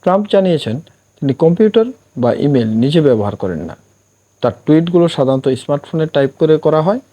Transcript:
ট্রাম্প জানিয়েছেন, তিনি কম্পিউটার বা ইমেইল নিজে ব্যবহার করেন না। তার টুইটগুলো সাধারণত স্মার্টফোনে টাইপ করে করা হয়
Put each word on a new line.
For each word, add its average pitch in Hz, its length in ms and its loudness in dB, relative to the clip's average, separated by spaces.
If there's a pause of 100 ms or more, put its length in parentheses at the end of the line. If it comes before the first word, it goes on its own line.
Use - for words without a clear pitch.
ট্রাম্প 196 280 0
জানিয়েছেন, 165 500 0 (400)
তিনি 135 140 0
কম্পিউটার 208 500 2 (340)
বা 120 160 0
ইমেইল 131 340 0
নিজে 127 320 0
ব্যবহার 107 360 0
করেন 90 220 -6
না। 82 180 -12 (640)
তার 123 120 0 (140)
টুইটগুলো 170 420 2
সাধারণত 135 400 -2
স্মার্টফোনে 147 580 -4
টাইপ 139 320 0
করে 156 200 2
করা 156 240 0
হয় 208 180 -2 (120)